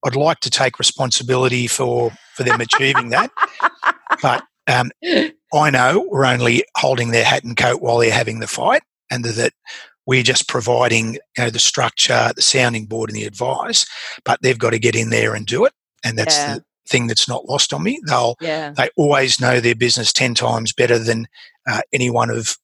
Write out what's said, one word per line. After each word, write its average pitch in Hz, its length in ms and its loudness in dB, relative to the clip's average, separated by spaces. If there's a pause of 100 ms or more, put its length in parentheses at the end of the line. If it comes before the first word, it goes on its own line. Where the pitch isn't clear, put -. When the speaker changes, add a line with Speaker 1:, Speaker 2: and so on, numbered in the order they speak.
Speaker 1:
I'd 131 100 -2
like 151 260 2
to - 80 -6
take 127 300 0
responsibility 127 880 0
for, 120 440 -2 (220)
for - 100 -6
them 123 160 2
achieving 131 500 0
that. 160 260 0
Speaker 2:
<laughs> - 60 0 (800)
Speaker 1:
But, 131 220 2 (240)
um, - 240 2 (600)
I 151 200 4
know 135 400 4
we're 139 140 2
only 120 380 2 (140)
holding 123 320 0
their 117 140 2
hat 120 200 0
and 117 140 -4
coat 123 240 0
while 120 160 2
they're 117 140 4
having 113 280 -2
the 110 60 -6
fight, 247 380 0 (260)
and 123 140 -6
that 117 300 -2 (520)
we're 127 160 2
just 123 260 0
providing, 117 680 0
you 110 60 -10 (200)
know, 120 100 0
the 113 80 -8
structure, 117 800 2
the - 60 -2
sounding 120 440 2
board 110 240 -6
and 107 80 -8
the 107 60 -6
advice, 123 640 -2 (380)
but - 180 0
they've 127 160 2
got 113 120 0
to 113 80 -2
get 110 160 2
in 113 140 -2
there 110 240 0
and 107 140 -8
do 165 180 0
it. 277 60 2 (320)
And 110 160 -4
that's 107 180 0
Speaker 2:
Yeah. 143 180 -2
Speaker 1:
the 139 80 -12 (240)
thing 123 200 0
that's 113 200 0
not - 180 -6
lost - 280 0
on 143 80 -6
me. 247 240 -2
They'll, 123 360 2
Speaker 2:
Yeah. 156 340 -6
Speaker 1:
they 127 200 0
always 139 440 2
know 123 200 2
their 117 160 2
business 117 380 0
ten 123 220 2
times 117 380 -2
better 117 260 2
than, 113 280 -2 (400)
uh, 110 140 -2 (120)
any 123 180 0
one 117 180 0
of 117 340 -4